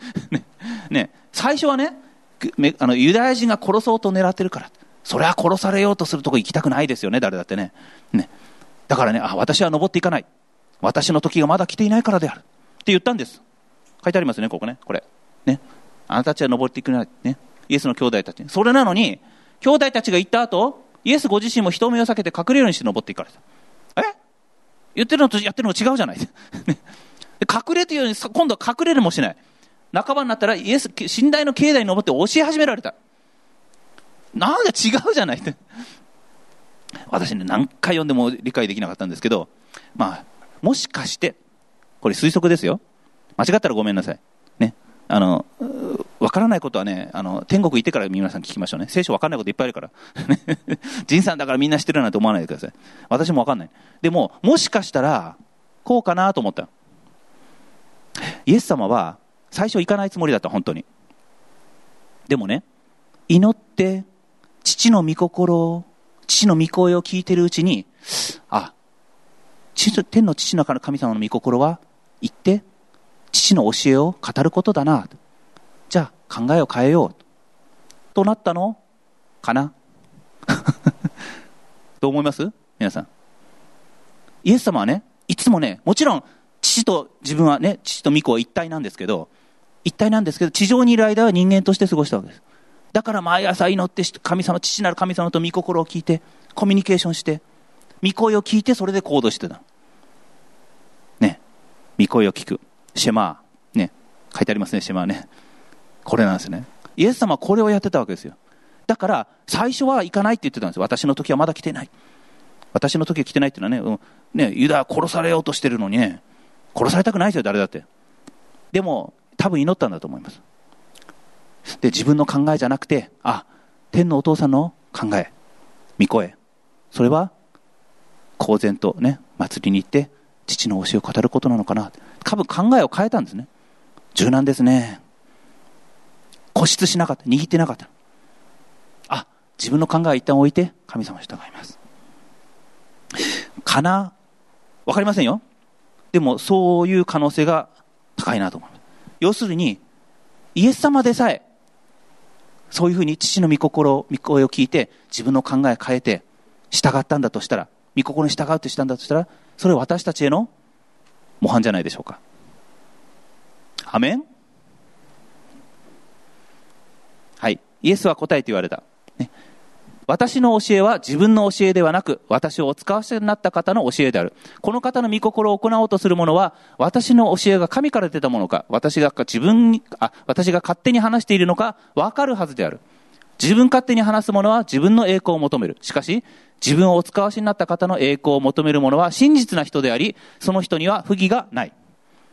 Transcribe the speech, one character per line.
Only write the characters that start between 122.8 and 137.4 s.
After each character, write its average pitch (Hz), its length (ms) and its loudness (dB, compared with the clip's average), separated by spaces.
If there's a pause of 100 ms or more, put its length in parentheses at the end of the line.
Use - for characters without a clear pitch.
て、 135 260 -4 (120)
あ、 - 220 -4 (460)
天 175 160 2
の 156 100 0
お 143 60 -2
父 156 120 2
さ 151 120 0
ん 135 40 2
の 151 220 0 (200)
考 107 220 -4
え、 95 160 -4 (680)
御 - 80 2
声。 101 280 -2 (540)
そ - 140 -2
れ 120 60 4
は、 165 220 0 (1080)
公 107 200 0
然 101 200 -2
と - 220 -2
ね、 135 200 -2 (180)
祭 - 280 -8
り 98 60 0
に 98 100 2
行 - 40 -10
っ - 40 -20
て、 143 200 0 (380)
父 - 220 -4
の 95 140 -4
教 92 120 -4
え - 20 4
を 101 40 0
語 - 200 -4
る 120 80 2
こ 135 100 0
と 127 100 0
な 117 80 0
の 101 80 -2
か 101 100 -4
な。 104 160 -6 (320)
多 - 120 -2
分 208 100 -2
考 233 320 2
え 196 60 4
を 127 40 0
変 - 200 -2
え - 20 -2
た 220 120 -2
ん 107 40 -4
で - 40 -20
す - 40 -18
ね。 113 140 -12 (680)
柔 101 160 2
軟 135 120 2
で 139 100 2
す 131 100 0
ね。 123 380 2 (1500)
固 160 120 4
執 - 200 0
し 175 120 0
な 170 100 2
か 143 60 -4
っ - 40 -6
た。 - 80 -20
握 131 180 2